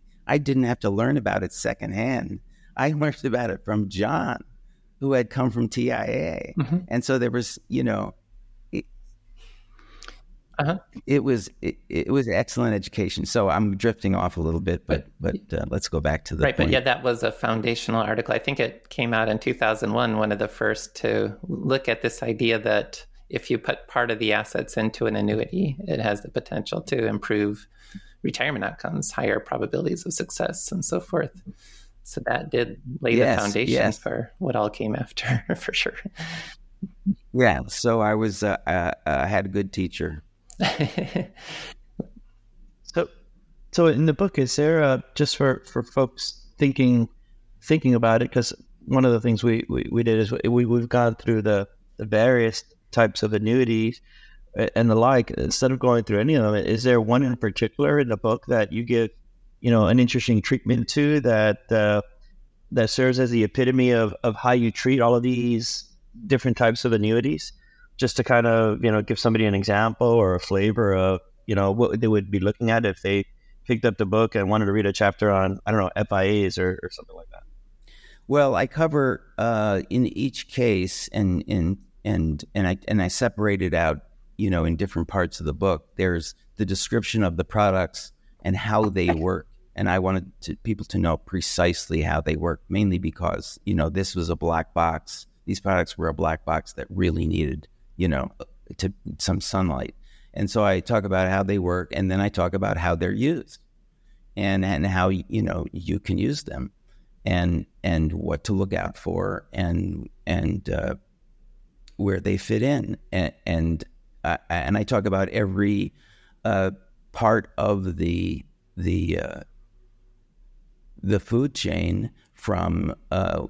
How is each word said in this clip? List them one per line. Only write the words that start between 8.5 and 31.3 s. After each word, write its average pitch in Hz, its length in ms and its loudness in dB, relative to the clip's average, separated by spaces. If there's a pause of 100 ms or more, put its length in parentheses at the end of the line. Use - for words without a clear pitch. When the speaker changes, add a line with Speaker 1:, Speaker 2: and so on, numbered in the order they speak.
Speaker 1:
it, - 140 -8 (1700)
Speaker 2:
Uh-huh. 156 200 -2 (280)
Speaker 1:
it 139 180 2
was, 120 240 0 (140)
it, - 160 -6 (100)
it - 220 -2
was 131 180 2
excellent 113 460 0
education. 104 500 -4
So 101 240 0
I'm 98 300 0
drifting 101 360 0
off 92 220 -2
a 82 60 -4
little 82 180 0
bit, - 260 -4
but, 76 200 -2 (140)
Speaker 2:
But - 160 -2 (120)
Speaker 1:
but, - 100 -4
uh, - 120 -4
let's - 180 -4
go 80 120 -2
back 76 260 -2
to - 100 -8
the 147 80 0
Speaker 2:
Right, 135 100 0
Speaker 1:
point. 147 140 0
Speaker 2:
but - 40 2
yeah, 131 80 2
that 131 220 0
was 120 200 -2
a 110 100 0
foundational 113 720 -2
article. 110 320 -2
I 117 40 0
think 139 220 -4
it - 300 -4
came 117 240 -2
out 110 160 2
in 107 80 0
two 127 160 -2
thousand 107 400 -2
one, 117 240 0
one 107 120 0
of 101 80 -2
the 107 100 -2
first - 480 -4
to 107 380 -2 (140)
look 135 400 -2
at 117 140 -2
this - 200 -4
idea 113 360 0
that 107 480 -2 (240)
if - 200 -6
you 127 80 2
put - 300 -6
part 120 220 -2
of 107 80 -4
the 110 160 0
assets - 420 -4
into 113 300 -2
an 107 100 0
annuity, 117 640 -2
it 165 180 -4
has 104 220 -2
the - 100 -16
potential - 520 -6
to 120 240 -4
improve 104 600 -2 (560)
retirement 123 440 -4
outcomes, - 440 -6
higher - 300 -2
probabilities - 640 -4
of - 80 -8
success, - 580 -6
and 185 140 -6
so 180 160 -4
forth. 175 420 -6 (640)